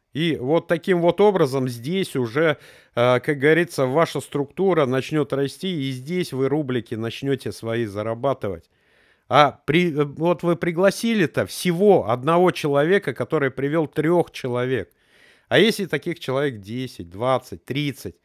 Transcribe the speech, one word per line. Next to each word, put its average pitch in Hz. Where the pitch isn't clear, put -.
И 151
вот 160
таким 175
вот 170
образом 147
здесь 139
уже, 139
э, 123
как 147
говорится, 156
ваша 151
структура 160
начнёт 131
расти, 139
и 135
здесь 156
вы 131
рублики 127
начнёте 117
свои 117
зарабатывать. 107
А 135
при-, 175
э, 147
вот 156
вы 170
пригласили-то 175
всего 170
одного 165
человека, 151
который 135
привёл 143
трёх 160
человек. 123
А 123
если 214
таких -
человек 135
десять, 107
двадцать, 117
тридцать? 135